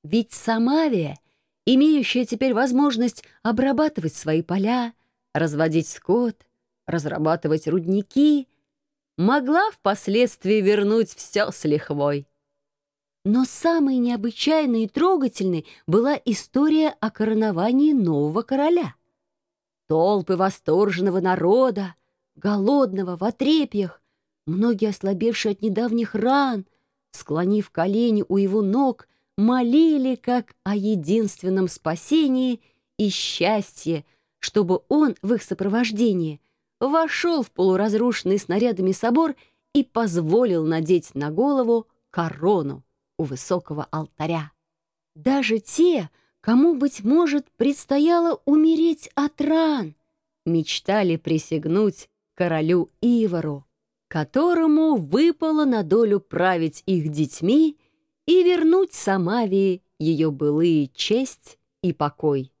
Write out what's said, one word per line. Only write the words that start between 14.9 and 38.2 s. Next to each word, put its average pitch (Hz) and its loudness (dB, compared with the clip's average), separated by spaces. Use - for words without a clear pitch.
была 233 0
история 302 0
о 214 -4
короновании 220 0
нового 165 0
короля. 285 0
Толпы 185 0
восторженного 185 0
народа, 190 0
голодного, 196 0
в 180 -6
отрепьях, 247 -2
многие 208 0
ослабевшие 202 -4
от - -6
недавних 220 -2
ран, 240 0
склонив 185 -2
колени 208 0
у 196 0
его 196 0
ног, 233 -2
молили 254 2
как 247 -4
о 202 -2
единственном 190 0
спасении 254 -2
и 208 0
счастье, 180 -4
чтобы 185 -2
он 294 2
в 208 -2
их 220 -2
сопровождении 202 -2
вошел 320 0
в - -8
полуразрушенный 202 0